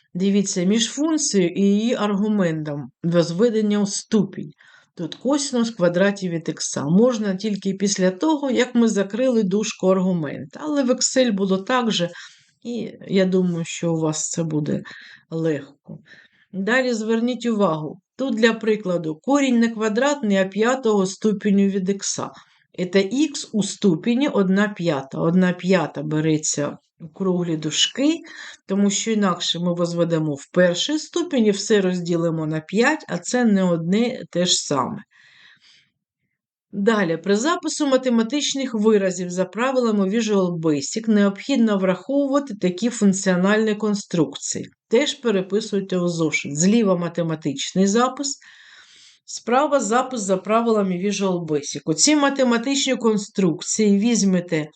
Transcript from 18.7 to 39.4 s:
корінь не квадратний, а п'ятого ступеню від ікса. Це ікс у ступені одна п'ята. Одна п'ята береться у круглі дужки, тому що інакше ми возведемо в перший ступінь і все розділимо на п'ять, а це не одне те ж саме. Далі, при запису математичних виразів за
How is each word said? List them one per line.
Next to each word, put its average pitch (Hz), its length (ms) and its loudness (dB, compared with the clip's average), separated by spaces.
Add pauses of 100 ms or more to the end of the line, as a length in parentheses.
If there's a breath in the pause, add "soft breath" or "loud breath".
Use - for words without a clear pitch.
корінь 269 420 2
не 233 100 4
квадратний, 220 680 0
а 190 80 4
п'ятого 214 640 0
ступеню 202 640 2
від 190 200 -2
ікса. 196 420 -4 (600 loud breath)
Це 190 80 4
ікс 254 520 -2
у 208 100 0
ступені 233 640 0
одна 196 400 2
п'ята. 170 500 -4
Одна 175 340 4
п'ята 175 500 0
береться 156 760 -2 (220)
у 165 80 -16
круглі 175 480 -2
дужки, 254 640 0 (480 loud breath)
тому 202 240 2
що 214 200 -2
інакше 190 480 0
ми 175 160 0
возведемо 165 600 0
в 139 180 -12
перший 180 460 2
ступінь 302 480 0
і 208 40 6
все 202 300 2
розділимо 170 640 0
на 156 140 -2
п'ять, 233 480 0
а 180 100 -4
це 247 260 0
не 196 200 4
одне 180 680 0
те 180 160 0
ж 185 80 2
саме. 131 440 -2 (1700 soft breath)
Далі, 196 440 2
при 190 200 0
запису 302 500 -2
математичних 262 880 0
виразів 196 560 2
за 180 140 -2